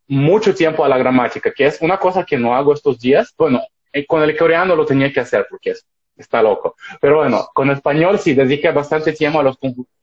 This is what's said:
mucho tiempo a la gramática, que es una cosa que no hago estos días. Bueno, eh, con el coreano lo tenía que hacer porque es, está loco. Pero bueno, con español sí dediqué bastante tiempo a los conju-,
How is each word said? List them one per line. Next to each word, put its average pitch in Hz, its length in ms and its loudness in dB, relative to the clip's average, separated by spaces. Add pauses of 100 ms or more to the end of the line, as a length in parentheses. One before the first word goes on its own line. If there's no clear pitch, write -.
mucho 180 460 2
tiempo 160 300 0
a 139 40 0
la 135 100 2
gramática, 123 540 -2
que 131 140 0
es 147 140 -2
una 175 180 0
cosa 185 260 -2
que - 120 -4
no 120 180 0
hago 143 200 2
estos 139 240 -2
días. 131 400 0
Bueno, 143 240 0 (300)
eh, 143 140 -6
con 160 160 0
el 156 140 0
coreano 170 400 2
lo 151 80 2
tenía 139 280 0
que 135 80 -2
hacer 110 280 -2
porque - 220 -10
es, - 160 -10 (300)
está - 260 -4
loco. 101 320 0 (260)
Pero 143 180 4
bueno, 127 360 0
con 139 160 0
español 156 480 0
sí 151 160 0
dediqué 139 380 2
bastante 156 400 -2
tiempo 151 280 -2
a - 40 2
los 131 140 -2
conju-, 123 280 -8 (160)